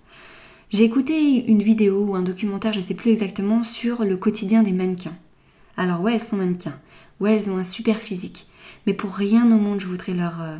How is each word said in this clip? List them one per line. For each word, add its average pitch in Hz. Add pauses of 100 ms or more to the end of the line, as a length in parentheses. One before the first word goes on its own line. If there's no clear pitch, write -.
(720)
J'ai 208
écouté 269
une 214
vidéo 208
ou 196
un 185
documentaire, 196
je 202
sais 185
plus -
exactement, 214
sur 233
le 190
quotidien 220
des 196
mannequins. 180 (600)
Alors 175
ouais, 226
elles 214
sont 214
mannequins, 180 (420)
ouais, 214
elles 208
ont 185
un 185
super 220
physique, - (380)
mais 196
pour 185
rien 202
au 226
monde 202
je 185
voudrais 180
leur, 170
euh, 160